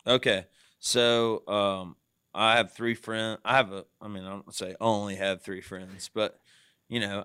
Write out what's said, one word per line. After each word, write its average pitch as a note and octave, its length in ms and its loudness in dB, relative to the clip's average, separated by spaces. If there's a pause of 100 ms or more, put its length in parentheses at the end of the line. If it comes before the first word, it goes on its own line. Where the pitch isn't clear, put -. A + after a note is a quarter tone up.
Okay, A#2 400 4 (320)
so, A#2 680 2
um, F#2+ 500 0 (400)
I A2 200 4
have A2 160 2
three A#2 220 -4
friends. A2 500 -6
I A#2 120 2
have A#2+ 160 4
a, G2 120 -12 (160)
I G#2 80 -14
mean, F#2+ 160 -12
I F#2+ 60 -12
don't G2 240 -14
say F#2 260 -8
only G#2 360 0
have F#2+ 260 -2
three F#2+ 180 -10
friends, F#2 520 -14
but, G#2+ 280 -4 (480)
you A#2+ 120 -4
know, G2+ 240 -4